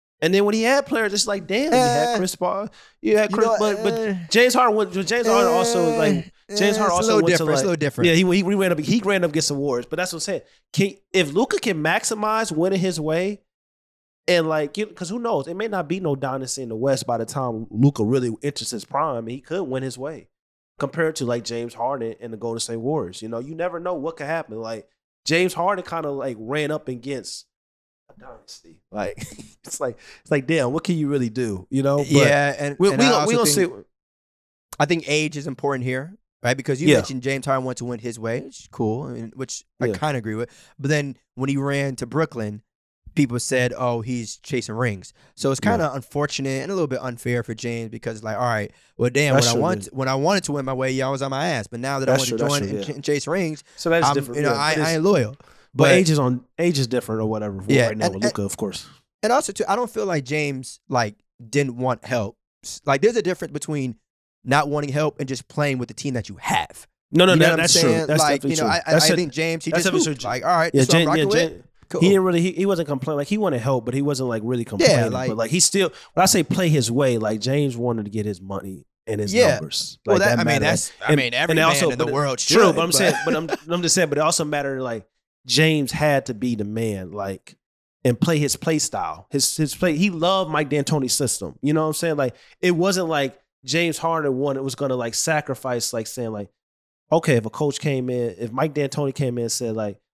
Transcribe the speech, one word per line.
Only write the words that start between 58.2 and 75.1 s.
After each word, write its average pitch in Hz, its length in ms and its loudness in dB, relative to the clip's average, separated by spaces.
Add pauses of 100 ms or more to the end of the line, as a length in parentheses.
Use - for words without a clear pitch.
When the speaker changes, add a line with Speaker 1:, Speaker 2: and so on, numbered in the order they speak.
Speaker 2:
and 107 80 0
Speaker 1:
Luka, 104 100 -4
of 98 160 -4
course. - 260 -6 (380)
Speaker 2:
and 214 100 2
also, 269 200 2
too, 208 140 -4
I 190 100 0
don't 240 140 -2
feel 220 140 -4
like 165 200 -2
James, 139 560 -6 (100)
like, 113 240 0 (340)
didn't 135 300 0
want 127 260 -2
help. 113 320 -2 (280)
S-, - 200 -14
like, 139 160 2
there's 226 160 4
a 220 60 2
difference 175 300 -4
between 143 440 -6 (480)
not 143 240 2
wanting 147 240 -2
help 147 280 0
and 139 80 -6
just 131 200 -8
playing 143 300 0
with 120 100 -6
the 117 60 -16
team 139 200 -6
that 113 140 -4
you 98 80 -14
have. - 500 -4 (260)
Speaker 1:
No, 170 120 6
no, 185 80 8
Speaker 2:
You 165 60 8
know 160 80 8
Speaker 1:
that, 165 40 6
Speaker 2:
what - 20 6
I'm 160 100 2
Speaker 1:
that's 170 100 4
true. 165 100 6
Speaker 2:
saying? 160 240 2
Speaker 1:
That's 151 140 4
Speaker 2:
Like, 143 220 2
Speaker 1:
definitely 139 80 0
Speaker 2:
you - 60 0
know, - 80 0
Speaker 1:
true. 127 60 2
Speaker 2:
I, 165 160 0
I, 160 60 0
Speaker 1:
That's 156 180 6
Speaker 2:
I - 40 6
Speaker 1:
a, - 20 2
Speaker 2:
think 160 160 0
James, 165 320 -2
he 160 60 -4
Speaker 1:
that's 170 140 2
Speaker 2:
just - 80 2
Speaker 1:
definitely 185 200 2
Speaker 2:
hooped. 123 80 -8
Speaker 1:
true. 113 80 -6
Speaker 2:
Like, 127 160 -4
all 165 120 2
right, 165 180 2
Speaker 1:
Yeah, 139 80 6
Speaker 2:
that's 127 60 4
what - 60 4
I'm 165 60 8
Speaker 1:
James, 165 80 4
Speaker 2:
rocking 160 140 4
Speaker 1:
yeah, 139 40 4 (180)
Speaker 2:
with. 160 80 -2
Speaker 1:
James, - 100 -16 (260)
Speaker 2:
Cool. 170 120 -4
Speaker 1:
he 175 80 8
didn't 196 160 6
really, 175 160 4
he, 180 120 2
he 190 140 0
wasn't 170 220 0
complaining. 143 300 -2
Like, 143 100 -2
he 208 100 0
wanted 214 220 0
help, 127 240 0
but 123 100 -4
he 139 80 0
wasn't, 135 260 -2
like, 113 160 -4
really 120 200 -2
complaining. 190 320 4
Speaker 2:
Yeah, 117 120 4
like 127 200 -4